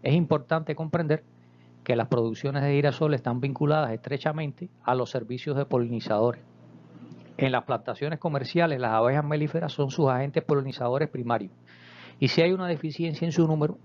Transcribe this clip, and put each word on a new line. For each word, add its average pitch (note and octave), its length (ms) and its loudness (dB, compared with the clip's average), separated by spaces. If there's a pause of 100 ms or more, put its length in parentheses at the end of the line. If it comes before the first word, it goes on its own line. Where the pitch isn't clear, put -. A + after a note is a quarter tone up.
Es C3 140 2
importante D#3+ 600 0
comprender D#3 480 -2 (600)
que B2 120 0
las A#2 120 0
producciones B2+ 560 -2
de C#3+ 100 2
girasol D3 400 2
están B2 260 -2
vinculadas C#3 520 0
estrechamente D3+ 760 -6 (140)
a B2+ 120 2
los B2 160 -2
servicios B2 440 -6
de C#3 100 -2
polinizadores. A#2+ 760 0 (960)
En C3+ 140 2
las B2 120 2
plantaciones C3+ 560 -4
comerciales, D#3 600 0
las A#2 120 0
abejas B2 320 4
melíferas D3+ 480 -2
son C#3 200 -2
sus D3 180 2
agentes C3+ 340 0
polinizadores C3+ 680 0
primarios, A#2 420 -4 (680)
y C3+ 100 4
si - 120 2
hay F3 120 4
una F#3 140 -2
deficiencia D#3+ 580 -4
en E3+ 60 0
su E3 160 4
número D#3 380 0